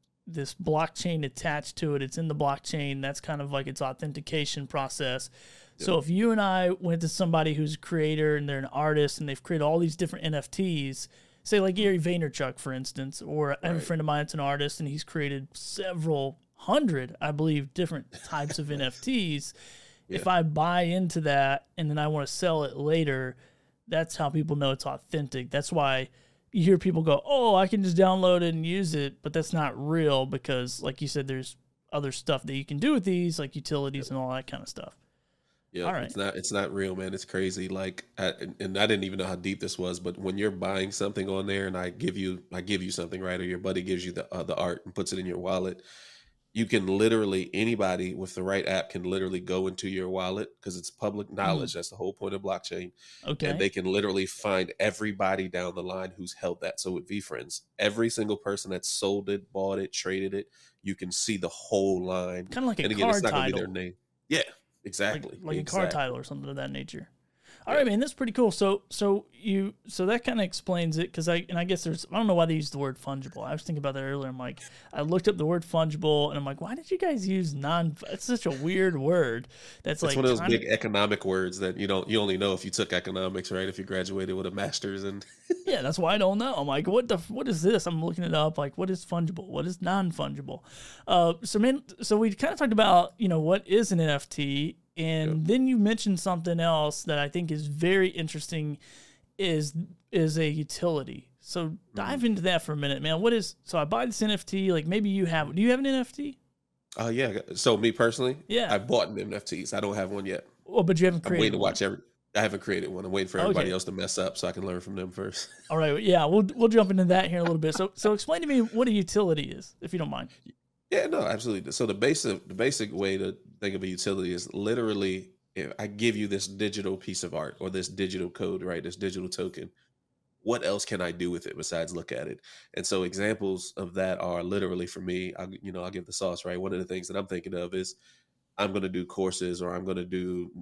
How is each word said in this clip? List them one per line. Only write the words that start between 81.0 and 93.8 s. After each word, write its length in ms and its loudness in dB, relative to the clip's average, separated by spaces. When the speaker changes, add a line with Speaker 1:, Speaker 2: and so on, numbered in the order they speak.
Speaker 2:
words 340 0
that 180 -2
you 80 -2
don't, 240 0
you 100 4
only 180 4
know 160 2
if 120 -4
you 60 -8
took 200 -2
economics, 600 -2
right? 180 -2
If 80 -8
you 80 -8
graduated 500 -4
with 120 -4
a 40 -6
master's 520 -4
and 200 -8
<laughs> 60 0
Speaker 1:
Yeah, 180 0
that's 160 -2
why 160 4
I 20 4
don't 220 4
know. 160 -2
I'm 120 -2
like, 200 0
"What 200 4
the 80 2
f-, 140 -4
what 180 -4
is 140 0
this?" 240 4
I'm 180 0
looking 200 -2
it 100 0
up, 240 2
like, 220 -2
"What 100 0
is 160 -4
fungible? 420 -2
What 200 -4
is 120 -6
non-fungible?" 840 -2
Uh, 260 8
so, 160 2
man, 240 4
so 160 4
we 160 4
kinda 220 0
talked 180 2
about, 460 8
you 80 4
know, 120 4
what 280 4
is 240 4